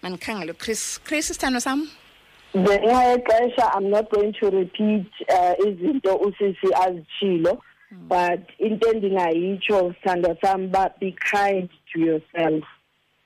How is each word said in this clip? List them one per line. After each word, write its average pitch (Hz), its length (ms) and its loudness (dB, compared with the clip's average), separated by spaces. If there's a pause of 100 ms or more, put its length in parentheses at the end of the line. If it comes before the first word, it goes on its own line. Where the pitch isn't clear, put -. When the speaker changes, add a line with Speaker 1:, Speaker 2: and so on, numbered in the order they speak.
Speaker 1:
mandikhangele 180 500 -10
uChris. - 520 -8
Chris, 311 240 -4
sithando 262 320 -4
sam. 277 280 -4 (640)
Speaker 2:
Ngenxa 214 640 4
yexesha, 240 580 2
I'm 196 160 0
not 214 200 0
going 208 300 2
to 202 100 2
repeat, 190 560 0 (240)
uh, 180 240 4 (100)
izinto 190 540 0
usisi 196 560 -2
azitshilo. 180 880 0 (280)
Speaker 1:
Hmm. 175 200 -20
Speaker 2:
But 175 320 0 (180)
into 214 280 0
endingayitsho, 190 1080 0 (100)
sithandwa 175 400 0
sam, 190 200 0
uba 190 360 0
be 185 160 -6 (140)
kind 202 400 0 (240)
to 165 60 -2
yourself. 160 640 -2 (600)